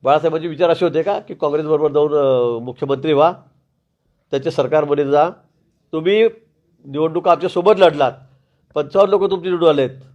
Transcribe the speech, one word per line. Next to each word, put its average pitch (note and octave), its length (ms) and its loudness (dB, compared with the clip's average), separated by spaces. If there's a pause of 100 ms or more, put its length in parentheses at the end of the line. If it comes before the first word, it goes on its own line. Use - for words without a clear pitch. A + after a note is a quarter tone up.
बाळासाहेबांचे D#3 440 0
विचार E3 220 0
असे F3 160 0
होते D#3+ 160 0
का G3+ 180 -4
की - 140 -16
काँग्रेसबरोबर D3+ 580 -2
जाऊन, D3 220 0
अ, B2 500 0
मुख्यमंत्री C#3 500 -4
व्हा, D3+ 180 4 (1000)
त्याच्या C#3 200 -4
सरकारमध्ये D3 540 0
जा? D3 240 2 (640)
तुम्ही F#3 300 0 (640)
निवडणुका D#3+ 460 -2
आमच्यासोबत F3 460 0
लढलात, D3 340 2 (640)
पंचावन्न D#3 340 0
लोक F#3+ 220 2
तुमचे F#3 180 -4
निवडून E3+ 200 2
आलेत C3+ 200 2 (260)